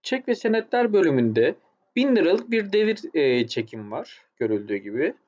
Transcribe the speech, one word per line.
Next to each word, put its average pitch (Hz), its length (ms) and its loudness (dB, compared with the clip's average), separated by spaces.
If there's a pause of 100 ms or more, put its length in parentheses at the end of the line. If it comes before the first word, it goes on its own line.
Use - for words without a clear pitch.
Çek - 260 -4
ve 240 80 0
senetler 226 580 0
bölümünde 131 600 2 (400)
bin 254 200 2
liralık 208 360 2
bir 214 200 -2
devir, 214 280 2 (140)
e, 127 340 2
çekim 110 440 -8
var 160 300 -12 (160)
görüldüğü 107 400 -2
gibi. 123 360 -4 (140)